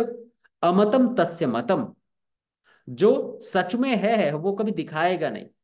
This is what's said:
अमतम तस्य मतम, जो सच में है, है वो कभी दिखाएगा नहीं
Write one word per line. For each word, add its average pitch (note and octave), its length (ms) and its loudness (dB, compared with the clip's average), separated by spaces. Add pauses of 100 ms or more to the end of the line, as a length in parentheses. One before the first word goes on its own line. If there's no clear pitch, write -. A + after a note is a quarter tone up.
(640)
अमतम G#3 520 4
तस्य E3 320 0
मतम, A#2+ 480 -2 (920)
जो F#3+ 540 0
सच - 320 -2
में B3 220 0
है, G#3 200 2
है D#3 180 2
वो E3 180 -2
कभी G#3 180 -2
दिखाएगा D#3 600 -2
नहीं G2 160 -12 (180)